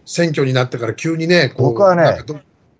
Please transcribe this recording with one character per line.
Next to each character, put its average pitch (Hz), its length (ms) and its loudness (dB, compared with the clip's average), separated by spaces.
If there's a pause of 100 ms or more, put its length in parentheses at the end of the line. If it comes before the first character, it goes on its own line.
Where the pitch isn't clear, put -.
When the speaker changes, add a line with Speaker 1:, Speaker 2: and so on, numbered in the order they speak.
Speaker 1:
選 170 240 -2
挙 147 160 -2
に 131 80 -2
な 127 120 2
っ 123 40 -8
て 139 100 -8
か 113 80 -6
ら 107 60 -4
急 160 220 -6
に 160 120 -6
ね、 170 280 2
こ 123 80 -2
う、 139 40 4
Speaker 2:
僕 123 160 0
は 185 120 6
ね、 170 80 2
Speaker 1:
な 113 120 2
ん - 20 -8
か - 60 -14
ど-、 147 160 -10 (400)